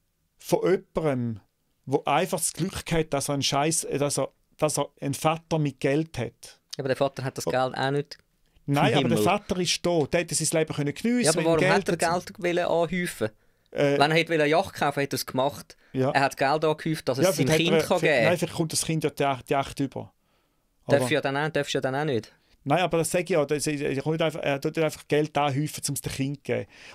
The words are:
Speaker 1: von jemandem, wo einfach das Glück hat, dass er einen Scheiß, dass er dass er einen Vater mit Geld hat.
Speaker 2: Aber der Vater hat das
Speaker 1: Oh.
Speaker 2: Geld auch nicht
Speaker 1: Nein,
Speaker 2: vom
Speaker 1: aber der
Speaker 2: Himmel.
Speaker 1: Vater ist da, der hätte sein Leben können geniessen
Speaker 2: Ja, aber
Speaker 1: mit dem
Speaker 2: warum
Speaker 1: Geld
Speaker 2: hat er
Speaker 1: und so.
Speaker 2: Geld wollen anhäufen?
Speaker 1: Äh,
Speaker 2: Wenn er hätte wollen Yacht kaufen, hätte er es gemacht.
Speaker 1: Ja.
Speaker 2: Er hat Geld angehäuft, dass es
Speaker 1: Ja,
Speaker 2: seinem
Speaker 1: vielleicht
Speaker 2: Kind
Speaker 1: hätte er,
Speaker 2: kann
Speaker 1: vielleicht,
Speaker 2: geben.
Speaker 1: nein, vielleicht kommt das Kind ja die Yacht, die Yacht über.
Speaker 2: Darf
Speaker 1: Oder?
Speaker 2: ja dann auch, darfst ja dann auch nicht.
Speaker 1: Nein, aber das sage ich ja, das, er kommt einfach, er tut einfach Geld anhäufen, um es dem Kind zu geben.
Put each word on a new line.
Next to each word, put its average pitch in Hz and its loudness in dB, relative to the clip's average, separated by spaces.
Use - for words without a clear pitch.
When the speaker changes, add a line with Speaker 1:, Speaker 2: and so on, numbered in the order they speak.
Speaker 1:
von - -2
jemandem, 127 -2
wo 131 0
einfach 165 0
das - -4
Glück - -6
hat, 160 0
dass 139 -2
er 143 0
einen 139 -2
Scheiß, 147 0
dass 143 -2
er 135 -2
dass 151 0
er 143 -2
einen 139 -4
Vater 160 -2
mit 147 -2
Geld 151 0
hat. - -10
Speaker 2:
Aber 135 -4
der 131 0
Vater 135 -2
hat 135 -6
das - -6
Speaker 1:
Oh. - -2
Speaker 2:
Geld 127 0
auch 135 0
nicht 143 -4
Speaker 1:
Nein, 143 2
Speaker 2:
vom - 4
Speaker 1:
aber - 0
der - 2
Speaker 2:
Himmel. - -
Speaker 1:
Vater 202 0
ist - -2
da, 170 2
der 175 0
hätte 165 -6
sein 160 0
Leben 156 -2
können 143 -2
geniessen 240 0
Speaker 2:
Ja, 156 6
aber 170 0
Speaker 1:
mit 160 0
dem 165 4
Speaker 2:
warum 160 4
Speaker 1:
Geld 185 2
Speaker 2:
hat 175 -2
er 170 2
Speaker 1:
und 180 -2
so. - -16
Speaker 2:
Geld 175 0
wollen 175 0
anhäufen? 170 0
Speaker 1:
Äh, 143 2
Speaker 2:
Wenn 143 6
er 156 4
hätte 165 2
wollen 151 4
Yacht 165 2
kaufen, 147 0
hätte 139 -2
er - -4
es - -6
gemacht. - -4
Speaker 1:
Ja. 131 2
Speaker 2:
Er - 2
hat 135 0
Geld 147 2
angehäuft, 156 -2
dass 127 0
es 151 4
Speaker 1:
Ja, 185 4
Speaker 2:
seinem 143 0
Speaker 1:
vielleicht 160 4
Speaker 2:
Kind 170 2
Speaker 1:
hätte 160 4
er, 143 -2
Speaker 2:
kann 185 2
Speaker 1:
vielleicht, 165 4
Speaker 2:
geben. 117 4
Speaker 1:
nein, 170 2
vielleicht 165 -4
kommt 165 -2
das - -2
Kind 160 -2
ja 143 0
die - -4
Yacht, 135 -2
die - 0
Yacht 139 -2
über. 117 -6
Speaker 2:
Darf 135 4
Speaker 1:
Oder? 123 0
Speaker 2:
ja 147 2
dann 139 -2
auch, 151 0
darfst 143 -2
ja 139 0
dann 131 -2
auch 143 -2
nicht. 123 -4
Speaker 1:
Nein, 147 2
aber 175 2
das 160 0
sage 180 0
ich 165 -10
ja, 156 2
das, 143 -2
er 139 -2
kommt 160 -2
einfach, 160 -2
er 143 -2
tut 156 -4
einfach 156 -2
Geld 151 0
anhäufen, 147 0
um 143 -4
es - -6
dem - -8
Kind 139 -4
zu - -20
geben. 113 -2